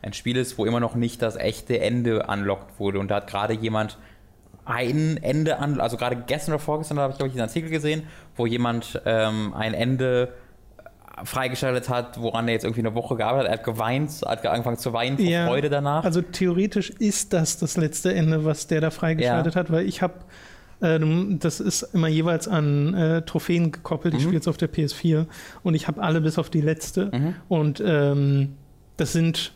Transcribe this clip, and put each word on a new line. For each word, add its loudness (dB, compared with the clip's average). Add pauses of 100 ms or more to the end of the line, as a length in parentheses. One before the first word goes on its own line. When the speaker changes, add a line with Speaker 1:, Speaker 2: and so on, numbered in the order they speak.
Speaker 1:
ein -10
Spiel -2
ist, -2
wo 2
immer 2
noch 0
nicht -2
das 0
echte -2
Ende 2
unlocked -2
wurde. 0
Und -2
da 2
hat -4
gerade -2
jemand -2 (680)
ein 0
Ende 0
an, -2
also 0
gerade -2 (120)
gestern -2
oder -2
vorgestern, -4
da 2
habe 0
ich, -10
glaub -2
ich, -4
diesen -4
Artikel -4
gesehen, -2 (320)
wo 0
jemand, -2
ähm, 2
ein -2
Ende 2 (920)
freigeschaltet -2
hat, -2
woran 0
er 2
jetzt -2
irgendwie -2
eine 0
Woche -2
gearbeitet 2
hat. 2
Er -10
hat -12
geweint, 0 (140)
hat -2
ge-, 0
angefangen 0
zu -4
weinen 0
vor 4
Speaker 2:
Ja, 2
Speaker 1:
Freude 2
danach. 0
Speaker 2:
also 2
theoretisch 0
ist -2
das 0
das -2
letzte 0
Ende, 2
was -2
der 2
da 2
freigeschaltet 0
Speaker 1:
Ja. 2
Speaker 2:
hat, -2
weil 2
ich -4
hab, -4 (560)
ähm, 2
das -2
ist 0 (100)
immer 4
jeweils 2
an, 2
äh, 2
Trophäen 0
gekoppelt. -2
Ich 2
Speaker 1:
Mhm. 2
Speaker 2:
spiel's 2
auf -2
der 0
P 0
S 0
vier 2 (360)
und 2
ich 0
hab -4
alle 2
bis 2
auf -2
die 2
letzte. 0
Speaker 1:
Mhm. 0 (120)
Speaker 2:
Und, 2
ähm, 4 (420)
das -2
sind 0